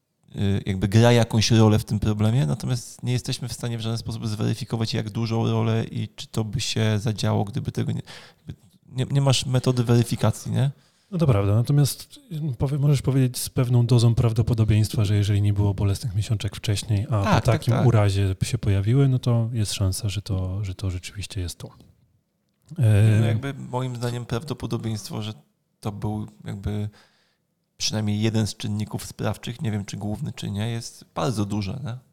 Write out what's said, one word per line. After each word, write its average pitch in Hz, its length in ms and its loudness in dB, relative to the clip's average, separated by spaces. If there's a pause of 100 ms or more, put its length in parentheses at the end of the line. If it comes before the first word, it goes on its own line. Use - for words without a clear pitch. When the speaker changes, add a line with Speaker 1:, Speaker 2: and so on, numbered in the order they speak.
(360)
Speaker 1:
y, 98 300 -2
jakby 95 220 -2
gra 113 240 6
jakąś 113 400 4
rolę 110 280 6
w 107 60 -4
tym 110 140 -2
problemie, 110 460 0
natomiast 131 580 -6
nie 123 100 -2
jesteśmy 123 340 -6
w - 60 -10
stanie 117 240 -6
w 113 40 -8
żaden 113 160 -4
sposób 110 300 -8
zweryfikować, 113 640 -2
jak 110 160 -4
dużą 113 380 -2
rolę 113 360 0
i 110 320 -6
czy - 120 -14
to - 160 -4
by 110 180 -4
się 110 380 0
zadziało, 107 440 -2
gdyby - 280 -6
tego - 200 -4
nie, 113 100 -6 (880)
nie, 123 220 -4
nie 139 100 2
masz 135 240 2
metody 127 380 0
weryfikacji, 117 680 0
nie? 123 200 0 (400)
Speaker 2:
No 196 60 -6
to 131 100 2
prawda, 101 280 4
natomiast 143 640 0 (380)
powie-, 147 220 -2
możesz 143 220 2
powiedzieć 127 360 2
z - 120 -6
pewną 120 360 2
dozą 117 300 6
prawdopodobieństwa, 110 880 2
że 104 100 2
jeżeli 101 260 2
nie 101 120 2
było 101 200 2
bolesnych 101 420 -2
miesiączek 101 400 -2
wcześniej, 104 500 -2
a - 40 -14
Speaker 1:
Tak, 104 140 0
Speaker 2:
po 214 80 2
Speaker 1:
tak, 131 140 4
Speaker 2:
takim 117 280 4
Speaker 1:
tak. 117 140 2
Speaker 2:
urazie 101 560 4
się - 140 -2
pojawiły, 110 500 2
no 131 120 2
to 117 340 2
jest 107 200 -2
szansa, 98 360 0
że 95 120 -4
to, 95 420 -4
że 92 120 -6
to 95 140 -4
rzeczywiście 90 520 -8
jest 85 160 -8
to. - 120 -16 (1080)
Speaker 1:
No 143 80 2
Speaker 2:
E, 107 420 6
Speaker 1:
jakby 110 260 -2
moim 131 420 -6
zdaniem 120 300 -6
prawdopodobieństwo, 117 960 -6
że 107 120 -8 (460)
to 107 120 -8
był 107 360 -6 (180)
jakby 104 440 0 (880)
przynajmniej 107 440 0
jeden 110 260 2
z - 100 -6
czynników 104 480 -4
sprawczych, - 560 -6
nie 113 100 -2
wiem, 104 140 -2
czy - 120 -10
główny, 107 360 -6
czy 110 180 -8
nie, 104 180 -4
jest 117 360 -10 (100)
bardzo 123 300 0
duże, 98 400 -4
nie? 117 120 -8 (160)